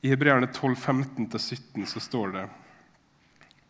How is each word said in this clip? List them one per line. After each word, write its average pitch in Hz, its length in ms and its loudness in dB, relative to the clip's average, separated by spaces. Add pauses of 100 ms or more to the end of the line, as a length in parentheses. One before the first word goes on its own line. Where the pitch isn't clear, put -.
I 135 80 2
Hebreerne 135 400 6
tolv 131 320 0
femten 131 480 -2
til 110 140 -4
sytten - 420 -8
så - 160 -8
står 101 320 -4
det: 95 120 -6 (1200)